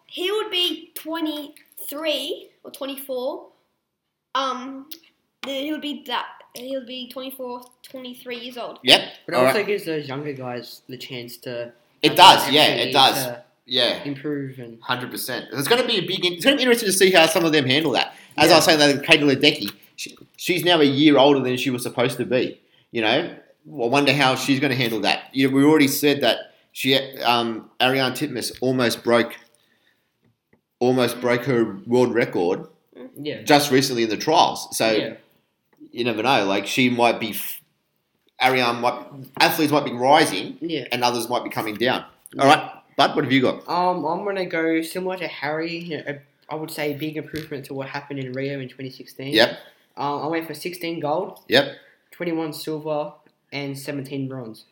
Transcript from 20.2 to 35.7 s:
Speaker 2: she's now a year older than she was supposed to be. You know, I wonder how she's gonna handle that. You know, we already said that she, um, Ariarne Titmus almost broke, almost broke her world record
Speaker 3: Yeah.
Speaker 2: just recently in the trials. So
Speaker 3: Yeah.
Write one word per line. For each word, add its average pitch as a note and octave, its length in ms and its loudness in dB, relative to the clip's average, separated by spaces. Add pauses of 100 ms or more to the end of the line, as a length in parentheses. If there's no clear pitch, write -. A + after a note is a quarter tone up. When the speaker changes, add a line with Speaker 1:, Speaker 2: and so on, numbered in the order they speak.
Speaker 2:
she's F3 260 -2
now E3+ 180 4
a D3 40 8
year C#3 320 6
older C#3 220 6
than B2+ 180 -2
she C3 120 -4
was B2 140 -4
supposed A#2+ 340 -2
to A#2+ 80 -4
be. - 340 -2 (320)
You A2+ 120 -4
know, G#2+ 40 0
I D#3 300 0 (280)
wonder C#3 480 0
how C3 220 4
she's C3 240 0
gonna C3+ 160 0
handle A2+ 260 0
that. F#2+ 220 0 (100)
You C3+ 160 2
know, C3+ 60 0
we C#3 80 6
already D3+ 240 6
said C#3 340 2
that A2+ 320 0 (180)
she, C3 240 0 (260)
um, A#2 480 0 (100)
Ariarne B2+ 360 2
Titmus B2 360 -6 (100)
almost B2+ 420 0
broke, A#2 320 2 (1400)
almost B2 420 0
broke B2 240 0
her A2+ 400 0
world B2 280 2
record G#2 540 0 (520)
Speaker 3:
Yeah. C3+ 240 -10
Speaker 2:
just C#3+ 280 4
recently C3 320 2
in A2 60 0
the G2+ 80 -2
trials. D3+ 580 2
So A2+ 160 2
Speaker 3:
Yeah. A2 220 -2 (760)